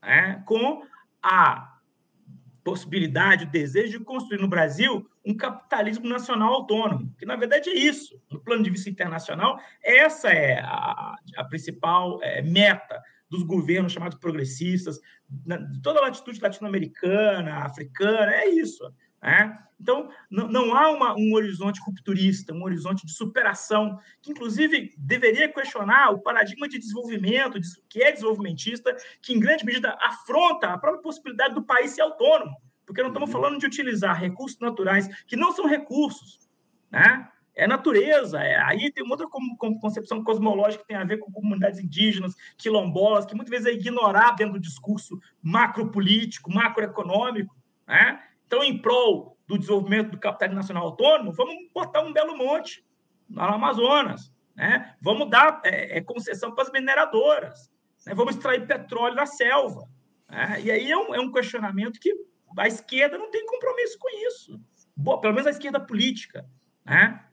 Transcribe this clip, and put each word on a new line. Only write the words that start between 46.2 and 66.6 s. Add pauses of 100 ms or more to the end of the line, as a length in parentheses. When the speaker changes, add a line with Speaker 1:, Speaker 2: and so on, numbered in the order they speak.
Speaker 1:
macroeconômico, (300)
né? (240)
Então,
em
prol (100)
do
desenvolvimento
do
capitalismo
nacional
autônomo,
vamos (180)
botar
um
Belo
Monte (460)
lá
no
Amazonas, (220)
né?
Vamos
dar,
é,
é,
concessão
para
as
mineradoras, (340)
né?
Vamos
extrair
petróleo
da
selva, (400)
né?
E
aí
é
um,
é
um
questionamento
que (460)
a
esquerda
não
tem
compromisso
com (180)
isso, (360)
boa,
pelo
menos
a
esquerda
política, (400)